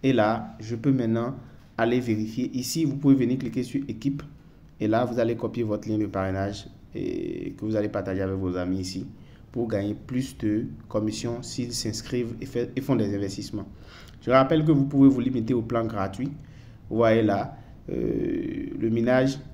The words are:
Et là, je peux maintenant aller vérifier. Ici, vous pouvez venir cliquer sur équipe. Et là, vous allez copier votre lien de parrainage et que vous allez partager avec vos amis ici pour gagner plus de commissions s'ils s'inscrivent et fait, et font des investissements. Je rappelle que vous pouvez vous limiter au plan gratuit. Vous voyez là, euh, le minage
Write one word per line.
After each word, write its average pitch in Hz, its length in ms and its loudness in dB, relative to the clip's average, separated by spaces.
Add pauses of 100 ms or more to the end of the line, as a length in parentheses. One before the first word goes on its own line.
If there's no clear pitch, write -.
Et 135 100 4
là, 113 480 2
je 110 160 -6
peux 135 160 2
maintenant 120 420 0 (420)
aller 117 220 4
vérifier. 113 560 -2
Ici, 160 300 -2
vous 135 120 0
pouvez 135 180 6
venir 127 240 4
cliquer 120 240 -4
sur 135 260 -4
équipe. 139 340 -4 (560)
Et 110 80 0
là, 113 180 2
vous 117 140 -2
allez 117 160 2
copier 113 300 -2
votre 104 240 -2
lien 107 100 0
de 104 80 0
parrainage 98 600 -2 (280)
et - 640 -4
que - 60 -8
vous 110 100 -2
allez 104 140 0
partager 95 340 -2
avec 95 140 0
vos 92 200 -2
amis 92 240 -2
ici 92 260 -6 (440)
pour 120 160 -2
gagner 104 280 -2
plus 127 440 -6
de 110 280 0 (220)
commissions 107 540 -4
s'ils 117 300 -6
s'inscrivent 117 680 -4
et - 60 -12
fait, - 300 -4
et 135 40 -2
font 135 160 2
des 101 180 0
investissements. 101 520 -6 (540)
Je - 100 -4
rappelle 135 340 6
que 160 80 6
vous 139 120 6
pouvez 139 240 8
vous 127 120 6
limiter 123 340 0
au 117 80 2
plan 113 240 0
gratuit. 104 440 -4 (600)
Vous 110 60 -2
voyez 113 260 6
là, 104 340 2 (340)
euh, - 760 -2 (120)
le 113 120 0
minage 127 480 2 (160)